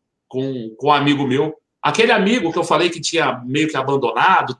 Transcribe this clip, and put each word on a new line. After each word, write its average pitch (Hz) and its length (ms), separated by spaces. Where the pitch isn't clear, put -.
com, 127 480
com 135 100
um 147 60
amigo 139 340
meu, 151 260
aquele 226 320
amigo 202 400
que 180 60
eu 170 40
falei 170 260
que 170 120
tinha 131 420
meio 147 240
que 151 80
abandonado, 139 840